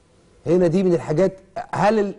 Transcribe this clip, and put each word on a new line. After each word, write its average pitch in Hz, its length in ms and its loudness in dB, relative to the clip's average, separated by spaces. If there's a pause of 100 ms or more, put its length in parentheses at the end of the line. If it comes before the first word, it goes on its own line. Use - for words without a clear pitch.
(460)
هنا 175 200 2
دي 175 160 2
من 185 120 2
الحاجات، 165 380 0 (400)
هل 208 260 0
ال-، 202 200 -2